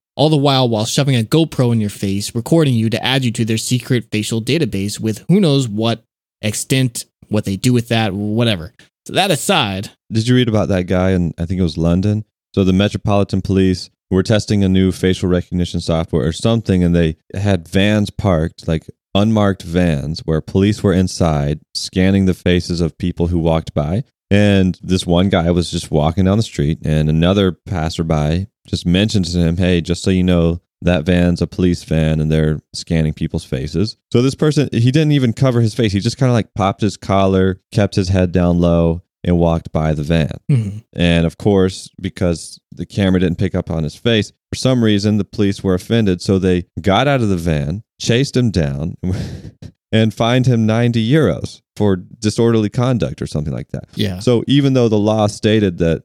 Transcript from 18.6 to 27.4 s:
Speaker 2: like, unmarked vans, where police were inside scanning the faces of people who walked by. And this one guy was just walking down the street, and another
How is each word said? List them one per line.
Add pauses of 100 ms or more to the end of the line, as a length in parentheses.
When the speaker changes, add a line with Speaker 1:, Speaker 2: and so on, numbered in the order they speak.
Speaker 2:
like, (240)
unmarked
vans,
where
police
were
inside (140)
scanning
the
faces
of
people
who
walked
by. (260)
And
this
one
guy
was
just
walking
down
the
street,
and
another